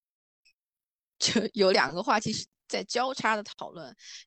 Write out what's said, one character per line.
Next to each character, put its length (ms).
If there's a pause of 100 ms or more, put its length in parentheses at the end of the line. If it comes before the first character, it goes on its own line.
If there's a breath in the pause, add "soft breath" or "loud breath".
(480)
<laughs> 680
就 240 (100)
有 200
两 220
个 80
话 160
题 140
是 140 (220)
在 160
交 280
叉 240
的 60
讨 280
论， 240 (320 loud breath)